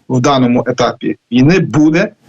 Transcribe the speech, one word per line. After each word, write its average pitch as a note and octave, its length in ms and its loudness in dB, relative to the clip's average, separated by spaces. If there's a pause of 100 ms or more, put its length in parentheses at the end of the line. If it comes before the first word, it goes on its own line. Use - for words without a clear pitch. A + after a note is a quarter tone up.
в C3 120 -2
даному B2 460 0
етапі A#2+ 500 -4 (160)
війни C#3+ 260 4
буде, D#3 500 0 (200)